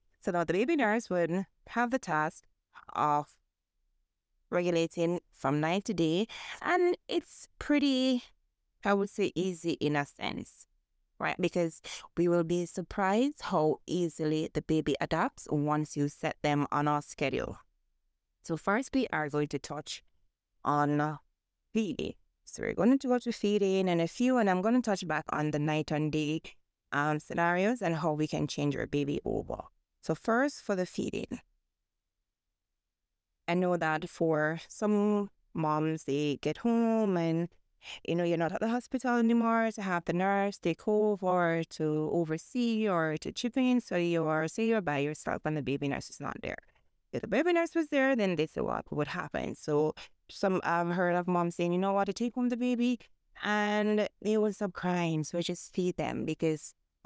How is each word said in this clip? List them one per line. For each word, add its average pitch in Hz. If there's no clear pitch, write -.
So 196
now 175
the -
baby 247
nurse 233
would 175
have 240
the 262
task 156
of 147
regulating 170
from 143
night 170
to 214
day. 165
And 359
it's -
pretty, 262
I 202
would 202
say, -
easy 170
in 147
a 143
sense, -
right? 156
Because 170
we 175
will 175
be 175
surprised 208
how 156
easily 156
the 151
baby 156
adapts -
once 151
you 147
set -
them 147
on 147
our 147
schedule. 131
So 165
first, 208
we 262
are 151
going 147
to 143
touch -
on 147
feeding. 214
So -
we're 50
going 247
to 269
go 247
to 240
feeding 196
and 170
a 165
few, 254
and 214
I'm 185
gonna 233
touch 196
back 156
on 151
the 151
night 151
and 151
day, 156
um, 151
scenarios 175
and 170
how 156
we 151
can 151
change 143
our -
baby 143
over. -
So -
first, 240
for 202
the 180
feeding. -
I 170
know 180
that 160
for 160
some 208
moms, 156
they 143
get 151
home 226
and, 165
you -
know, 175
you're 170
not 165
at -
the 220
hospital 240
anymore 226
to 214
have 180
the 175
nurse 196
take -
over, 185
to 156
oversee, 214
or 160
to -
chip -
in. 254
So -
you 170
are, 156
say 220
you're 220
by 147
yourself -
and 156
the 147
baby 139
nurse -
is -
not -
there. -
If -
the -
baby 320
nurse 339
was 320
there, 269
then 196
this 156
is -
what -
would 143
happen. -
So 151
some, 190
I've 170
heard 175
of 175
moms 175
saying, 175
"You 175
know 196
what, 196
to 196
take 233
home 247
the 247
baby," 247
and 208
they 214
will 214
stop 196
crying. 170
So 175
we 175
just -
feed 180
them, 123
because 156